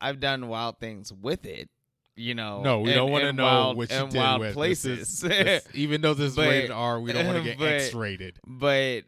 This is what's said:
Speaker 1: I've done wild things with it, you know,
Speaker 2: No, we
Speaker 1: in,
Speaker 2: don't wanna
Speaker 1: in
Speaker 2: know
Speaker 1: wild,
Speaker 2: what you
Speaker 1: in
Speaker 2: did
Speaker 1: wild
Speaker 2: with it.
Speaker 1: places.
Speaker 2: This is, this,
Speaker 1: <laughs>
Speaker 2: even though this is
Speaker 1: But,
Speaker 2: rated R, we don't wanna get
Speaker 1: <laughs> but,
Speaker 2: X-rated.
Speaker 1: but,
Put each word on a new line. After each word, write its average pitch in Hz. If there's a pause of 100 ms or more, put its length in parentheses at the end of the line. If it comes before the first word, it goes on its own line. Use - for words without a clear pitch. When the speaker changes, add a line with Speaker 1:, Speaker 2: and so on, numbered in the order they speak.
Speaker 1:
I've 135
done 131
wild 113
things 107
with 113
it, 71 (460)
you 117
know, 104
Speaker 2:
No, 113
we 113
Speaker 1:
in, 139
Speaker 2:
don't 131
wanna 143
Speaker 1:
in 135
Speaker 2:
know 131
Speaker 1:
wild, 131
Speaker 2:
what 117
you 131
Speaker 1:
in 135
Speaker 2:
did 131
Speaker 1:
wild 131
Speaker 2:
with 107
it. 101
Speaker 1:
places. 147
Speaker 2:
This 110
is, -
this, 185
Speaker 1:
<laughs> -
Speaker 2:
even 147
though 151
this 143
is 127
Speaker 1:
But, 151
Speaker 2:
rated 135
R, 117
we 117
don't 170
wanna 175
get 117
Speaker 1:
<laughs> -
but, 156
Speaker 2:
X-rated. 110
Speaker 1:
but, 131